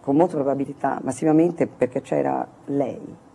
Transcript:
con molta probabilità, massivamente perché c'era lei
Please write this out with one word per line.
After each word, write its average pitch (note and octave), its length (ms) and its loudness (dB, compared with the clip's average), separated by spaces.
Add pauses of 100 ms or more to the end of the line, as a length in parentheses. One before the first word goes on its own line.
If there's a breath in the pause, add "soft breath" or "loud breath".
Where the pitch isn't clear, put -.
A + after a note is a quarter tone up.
con C#3 140 0
molta E3+ 200 4
probabilità, C#3 680 -2
massivamente D#3 640 2
perché B2+ 340 -2
c'era C3+ 460 -2 (180)
lei - 580 -6 (120)